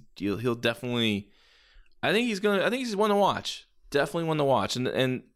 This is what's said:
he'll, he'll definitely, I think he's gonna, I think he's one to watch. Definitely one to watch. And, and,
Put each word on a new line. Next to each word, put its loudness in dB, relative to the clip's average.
he'll, -2
he'll -2
definitely, -2
I 0
think 0
he's -2
gonna, 2
I 0
think -2
he's -4
one 2
to 4
watch. 0
Definitely 0
one 0
to 2
watch. 2
And, -2
and, 0